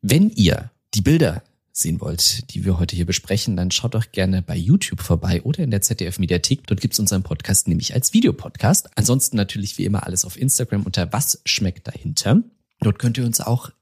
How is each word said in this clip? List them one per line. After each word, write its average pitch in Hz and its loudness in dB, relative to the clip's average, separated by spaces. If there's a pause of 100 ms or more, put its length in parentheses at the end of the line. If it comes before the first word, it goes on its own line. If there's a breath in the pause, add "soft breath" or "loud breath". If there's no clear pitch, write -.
Wenn 160 4
ihr - 2 (220)
die 104 0
Bilder 143 4 (300)
sehen - -2
wollt, - -2
die 92 -4
wir 92 2
heute 87 -2
hier 85 0
besprechen, 92 -2
dann 90 0
schaut - -2
doch 110 -2
gerne 92 0
bei - -6
YouTube 92 2
vorbei 87 0
oder 151 -2
in 143 0
der 101 0
Z - -2
D 87 -4
F 87 -8
Mediathek. 90 0
Dort 101 -2
gibt's - -2
unseren 95 0
Podcast - -2
nämlich - 0
als - -2
Videopodcast. - 2
Ansonsten 120 0
natürlich 101 -4
wie 92 -2
immer 101 0
alles 90 -2
auf 95 -14
Instagram 117 0
unter 92 -2
Was - -2
schmeckt - -2
dahinter. 147 0 (380)
Dort 104 2
könnt 120 0
ihr 131 -2
uns 113 0
auch 117 -2 (120)